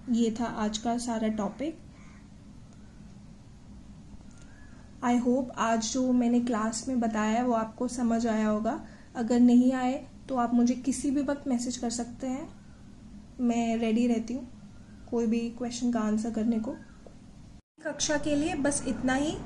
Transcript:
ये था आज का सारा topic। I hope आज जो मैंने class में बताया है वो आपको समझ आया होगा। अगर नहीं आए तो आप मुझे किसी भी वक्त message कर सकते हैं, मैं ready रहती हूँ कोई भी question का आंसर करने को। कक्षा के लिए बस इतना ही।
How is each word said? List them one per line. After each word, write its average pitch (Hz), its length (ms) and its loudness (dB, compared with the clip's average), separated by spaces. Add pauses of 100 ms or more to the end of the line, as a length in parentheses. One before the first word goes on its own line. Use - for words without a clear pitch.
(100)
ये 226 280 2
था 240 60 0
आज 214 320 -4
का 233 200 -2
सारा 226 300 -2
topic। 214 500 -4 (3250)
I 247 160 6
hope 247 360 2
आज 220 360 0
जो 254 200 2
मैंने 240 260 4
class 226 480 0
में 262 120 0
बताया 220 320 2
है 233 140 2
वो 247 80 2
आपको 226 340 -2
समझ 240 400 2
आया 214 200 2
होगा। 214 380 0 (300)
अगर 240 240 2
नहीं 247 340 10
आए 262 340 0 (220)
तो 262 60 -2
आप 240 180 2
मुझे 240 200 6
किसी 269 380 -2
भी 277 100 2
वक्त 277 260 -2
message 240 300 0
कर 233 120 -2
सकते 240 380 -6
हैं, 277 220 -6 (920)
मैं 233 380 2
ready 233 300 4
रहती 233 260 2
हूँ 277 140 -6 (640)
कोई 233 160 2
भी 233 120 4
question 240 520 -2
का 233 80 2
आंसर 214 320 2
करने 220 280 2
को। 233 120 -4 (1120)
कक्षा 294 320 0
के 294 180 2
लिए 320 200 0
बस 285 320 0
इतना 254 260 0
ही। 285 180 2 (140)